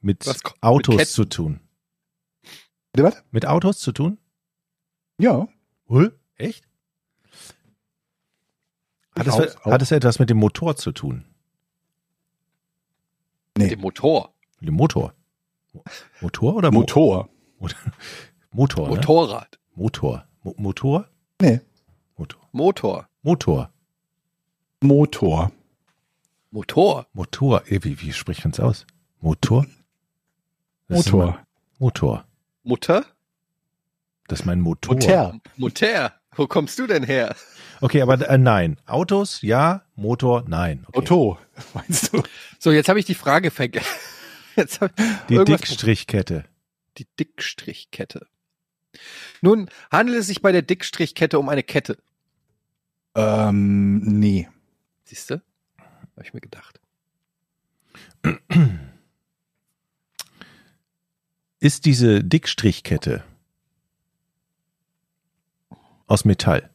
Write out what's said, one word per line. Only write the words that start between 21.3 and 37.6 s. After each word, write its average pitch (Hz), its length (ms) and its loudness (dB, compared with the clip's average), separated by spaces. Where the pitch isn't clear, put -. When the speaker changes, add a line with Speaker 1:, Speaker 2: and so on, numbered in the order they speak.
Speaker 3:
Nee. 131 200 4
Speaker 1:
Motor. - 240 -16
Speaker 2:
Motor. 123 560 -2
Speaker 1:
Motor. 87 480 0
Speaker 3:
Motor. 104 720 2
Speaker 2:
Motor. 143 640 0
Speaker 1:
Motor. 107 540 -2
Ey, 98 160 -2
wie, 69 180 -8
wie 71 120 -10
spricht - 320 -10
man's - 160 -4
aus? - 240 -2
Motor? 107 460 0
Das 87 140 0
ist 98 100 2
Speaker 3:
Motor. 95 220 4
Speaker 1:
mein - 120 -14
Motor. 78 460 -2
Speaker 2:
Mutter? 170 420 0
Speaker 1:
Das - 120 -6
ist - 40 -6
mein 90 160 0
Motor. 85 340 -2
Speaker 3:
Motor. 127 440 2
Speaker 2:
Mutter. 131 560 -2
Wo 143 140 -2
kommst - 320 -4
du 254 80 -6
denn 170 160 0
her? 117 320 -2